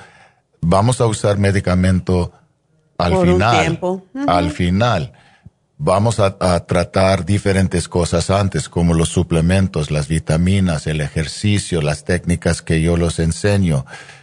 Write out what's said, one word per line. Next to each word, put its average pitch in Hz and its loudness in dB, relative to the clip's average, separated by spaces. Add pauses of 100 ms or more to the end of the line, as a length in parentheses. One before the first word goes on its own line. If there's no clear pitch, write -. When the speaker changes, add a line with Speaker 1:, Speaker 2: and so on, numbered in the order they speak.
(600)
Speaker 1:
"Vamos 98 2
a 123 2
usar 104 0
medicamento 92 0 (680)
al 180 0
Speaker 2:
Por 180 2
un 175 4
Speaker 1:
final, 196 2
Speaker 2:
tiempo. 180 -4 (100)
Ujú. 277 -6
Speaker 1:
al 87 0
final. 92 0 (680)
Vamos 101 0
a, 98 0
a 87 0
tratar 92 0
diferentes 95 0
cosas 85 0
antes, 95 0
como 85 2
los 82 0
suplementos, 85 0
las 76 -2
vitaminas, 82 0
el 78 -4
ejercicio, 82 -2
las 73 -4
técnicas 85 -2
que 80 0
yo 85 2
los 85 -2
enseño". 82 0 (380)